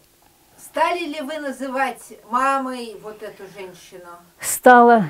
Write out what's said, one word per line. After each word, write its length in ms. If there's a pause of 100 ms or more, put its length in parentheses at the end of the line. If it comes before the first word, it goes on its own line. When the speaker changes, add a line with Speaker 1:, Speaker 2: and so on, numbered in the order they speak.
(580)
Speaker 1:
Стали 480
ли 160
вы 160
называть 760 (160)
мамой 720
вот 220
эту 200 (140)
женщину? 520 (320)
Speaker 2:
Стала. 680